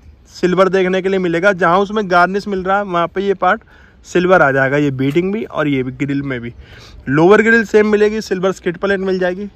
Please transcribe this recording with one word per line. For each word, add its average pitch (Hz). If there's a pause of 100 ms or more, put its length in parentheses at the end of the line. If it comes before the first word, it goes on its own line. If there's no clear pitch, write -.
(320)
silver 180
देखने 185
के 185
लिए 190
मिलेगा। 180
जहाँ 175
उसमें 202
garnish 185
मिल 190
रहा 190
है 208
वहाँ 175
पे 185
ये 196
part 190 (440)
Silver 180
आ 139
जाएगा, 135
ये 147
beating 143
भी 226
और 147
ये 139
भी 127 (140)
grill 139
में 135
भी। 117 (560)
Lower 175
grill 226
same 214
मिलेगी, 208
silver 190
skid 180
pallet 196
मिल 190
जाएगी। 185